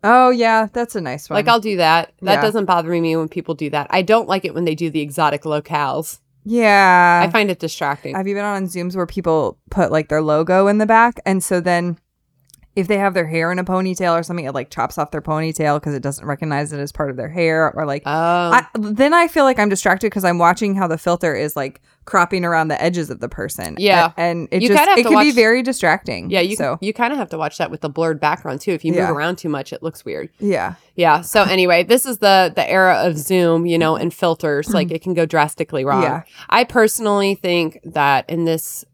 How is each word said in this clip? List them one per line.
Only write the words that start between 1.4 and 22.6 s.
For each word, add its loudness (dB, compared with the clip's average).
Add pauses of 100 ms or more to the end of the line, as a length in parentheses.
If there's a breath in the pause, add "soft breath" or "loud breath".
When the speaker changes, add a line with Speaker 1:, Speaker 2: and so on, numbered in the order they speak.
Speaker 2:
I'll 4
do -4
that. 2
That 2
Speaker 1:
Yeah. 0
Speaker 2:
doesn't 0
bother 0
me 0
when -2
people -8
do -8
that. -4
I 2
don't 2
like -2
it -8
when -4
they -2
do -4
the -4
exotic -2
locales. -4 (260)
Speaker 1:
Yeah. 6
Speaker 2:
I 2
find 0
it -6
distracting. -6
Speaker 1:
Have -4
you -4
been -4
on -4
Zooms -6
where -2
people -2 (120)
put, 0
like, 0
their 0
logo 2
in 2
the 2
back? 4
And 0
so 0
then -2 (840)
if -2
they 0
have 0
their 0
hair -2
in -4
a -4
ponytail -2
or -6
something, -8
it, -8
like, -8
chops -6
off -4
their -6
ponytail -2
'cause -6
it -6
doesn't -8
recognize -6
it -10
as -8
part -6
of -10
their -8
hair, 0
or, -4
like, -6
Speaker 2:
Oh. -6
Speaker 1:
I, 2 (100)
then 0
I 4
feel 2
like 2
I'm 2
distracted 0
'cause -6
I'm 2
watching 2
how -2
the -2
filter -2
is, -4
like, -8 (240)
cropping 0
around 0